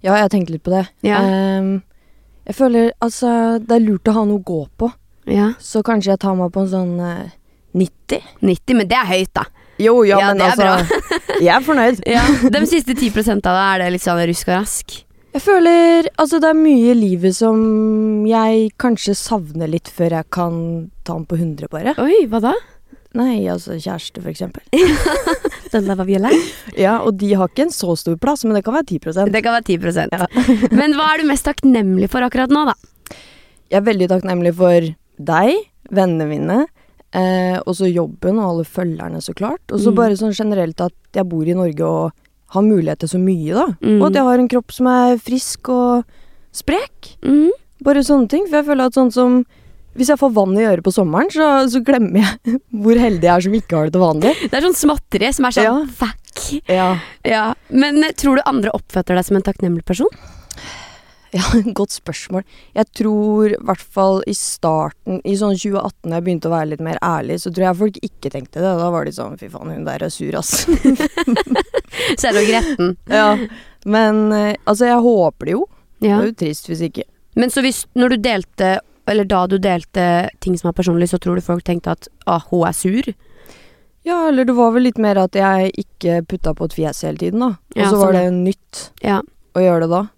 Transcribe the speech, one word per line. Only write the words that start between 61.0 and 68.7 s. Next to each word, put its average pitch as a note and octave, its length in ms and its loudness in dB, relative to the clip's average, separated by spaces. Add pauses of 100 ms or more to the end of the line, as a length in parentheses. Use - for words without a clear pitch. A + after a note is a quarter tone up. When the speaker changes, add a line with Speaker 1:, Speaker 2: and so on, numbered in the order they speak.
Speaker 1:
Ja, F#3 100 -2 (160)
<laughs> G#3 160 -2
godt G3+ 160 -2
spørsmål. - 540 -10 (300)
Jeg A3 180 0
tror G#3+ 580 0
i - 80 -4
hvert - 240 -6
fall F#3+ 400 0
i G3+ 120 -6
starten, D#3+ 880 -4
i G3+ 120 -4
sånn G3 240 -2
tjue G3 220 -4
atten, - 300 -10
når E3 100 -4
jeg E3+ 60 -6
begynte E3+ 200 -4
å E3 60 -2
være D#3 180 -4
litt D3+ 140 -8
mer D#3+ 160 -6
ærlig, D#3 400 -4
så F#3 100 -8
tror F#3 140 -2
jeg F3+ 140 0
folk G#3 200 -2
ikke - 320 -10
tenkte C#3+ 320 -10
det. F#3+ 160 0